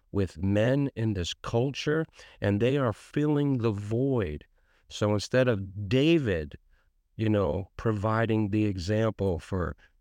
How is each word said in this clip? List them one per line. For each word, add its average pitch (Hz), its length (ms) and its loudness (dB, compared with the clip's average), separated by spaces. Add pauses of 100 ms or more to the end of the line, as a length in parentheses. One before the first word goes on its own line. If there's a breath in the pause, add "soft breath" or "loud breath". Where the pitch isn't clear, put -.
(120)
with 95 300 -2
men 117 540 2
in 113 180 -2
this 90 200 -4
culture, 143 720 -2 (360 loud breath)
and 101 180 2
they 127 180 2
are 123 160 0
filling 143 680 0
the 113 120 2
void. 104 760 -2 (420)
So 104 260 0
instead 123 340 2
of 98 420 -4
David, 127 680 2 (580)
you 110 140 0
know, 98 480 0
providing 110 720 0
the 107 160 2
example 98 760 0
for, 87 360 -4 (260 soft breath)